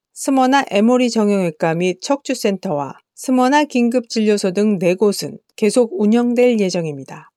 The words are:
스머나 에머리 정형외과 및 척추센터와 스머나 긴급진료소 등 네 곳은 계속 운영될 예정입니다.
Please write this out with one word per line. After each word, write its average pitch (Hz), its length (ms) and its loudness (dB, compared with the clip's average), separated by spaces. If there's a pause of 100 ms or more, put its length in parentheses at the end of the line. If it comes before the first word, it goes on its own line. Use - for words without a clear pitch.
(120)
스머나 269 580 2
에머리 240 400 2
정형외과 190 640 0
및 180 260 -2
척추센터와 196 920 -4 (220)
스머나 262 480 2
긴급진료소 233 880 0
등 208 260 0
네 180 160 2
곳은 185 440 -2 (180)
계속 226 440 2
운영될 240 580 2
예정입니다. 156 800 -6